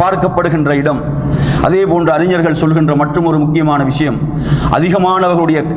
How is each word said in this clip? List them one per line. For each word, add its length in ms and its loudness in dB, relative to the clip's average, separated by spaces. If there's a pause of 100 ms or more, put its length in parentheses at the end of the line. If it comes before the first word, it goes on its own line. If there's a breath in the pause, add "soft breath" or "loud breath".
பார்க்கப்படுகின்ற 720 0 (100)
இடம். 200 -2 (680 loud breath)
அதே 140 0 (100)
போன்று 240 0
அறிஞர்கள் 460 0
சொல்கின்ற 400 2
மற்றும் 280 0
ஒரு 140 2
முக்கியமான 380 0 (100)
விஷயம், 260 -2 (600 loud breath)
அதிகமானவர்களுடைய 840 2 (180)